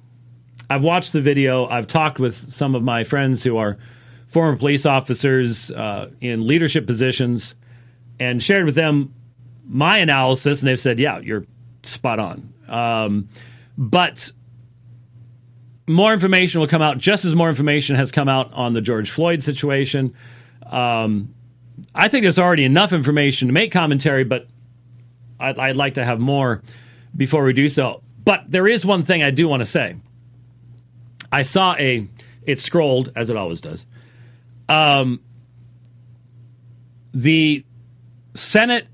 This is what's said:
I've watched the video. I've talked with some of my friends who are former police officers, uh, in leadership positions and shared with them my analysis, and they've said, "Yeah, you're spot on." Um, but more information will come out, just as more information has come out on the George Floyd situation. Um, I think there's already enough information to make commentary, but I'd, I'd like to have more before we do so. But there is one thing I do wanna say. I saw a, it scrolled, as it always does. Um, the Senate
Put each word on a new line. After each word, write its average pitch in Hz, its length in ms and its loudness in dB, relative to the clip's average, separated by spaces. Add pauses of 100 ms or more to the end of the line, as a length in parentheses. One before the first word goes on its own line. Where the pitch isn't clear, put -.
(720)
I've 139 140 2
watched 175 280 0
the 156 80 0
video. 135 460 2
I've 117 200 -4
talked 156 340 0
with - 320 -4
some 135 220 -2
of 120 80 -2
my 117 220 -2
friends 131 380 -2
who 120 160 0
are 104 200 -2 (500)
former 160 280 0
police 143 300 0
officers, 131 840 0
uh, 104 400 -8 (100)
in 113 260 -4
leadership 151 400 0
positions 120 680 -2 (640)
and 123 220 -2
shared 196 220 2
with 147 100 0
them 151 400 0 (500)
my 165 340 2
analysis, 139 640 2
and 135 80 0
they've 127 120 0
said, 120 180 0
"Yeah, 107 220 -2
you're 104 240 -8 (400)
spot 117 340 -6
on." 87 340 -8 (140)
Um, 110 600 -2 (480)
but 147 560 -2 (1500)
more 190 260 4
information 185 480 2
will 151 80 2
come 160 140 2
out, 143 160 0
just 190 260 0
as 165 100 0
more 170 140 4
information 143 480 0
has 131 140 0
come 139 180 0
out 131 240 0
on 120 200 -4
the 117 80 0
George 107 300 -2
Floyd 165 320 0
situation. 139 720 -2 (520)
Um, 113 680 -2 (600)
I 185 140 2
think 247 160 2
there's 185 140 4
already 175 260 4
enough 170 280 4
information 143 560 0
to 127 60 0
make 196 180 0
commentary, 143 520 2
but 120 240 -4 (920)
I'd, 131 200 -6
I'd 131 180 0
like 139 180 -2
to 135 100 -2
have 117 160 -2
more 131 420 0 (540)
before 139 280 2
we 131 80 4
do 139 160 4
so. 135 340 -2 (200)
But - 280 0
there 185 160 2
is 214 180 2
one 185 200 2
thing 170 180 2
I 143 80 2
do 156 180 2
wanna 131 160 0
say. 101 320 -4 (1300)
I 139 120 0
saw 180 340 2
a, 123 320 -2 (340)
it 143 160 -2
scrolled, 135 560 0
as 117 160 -4
it 113 60 -2
always 85 240 -6
does. 80 260 -14 (800)
Um, 143 520 0 (1900)
the 151 520 2 (680)
Senate 233 600 0